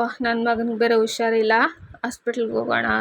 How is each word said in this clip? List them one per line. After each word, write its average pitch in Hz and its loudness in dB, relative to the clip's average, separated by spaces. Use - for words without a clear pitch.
ನನ್ನ 233 -2
ಮಗನಿಗೆ 233 -2
ಬೇರೆ 233 4
ಹುಷಾರಿಲ್ಲ, 226 2
ಹಾಸ್ಪಿಟ್ಲಿಗೆ 233 -6
ಹೋಗೋಣ 233 0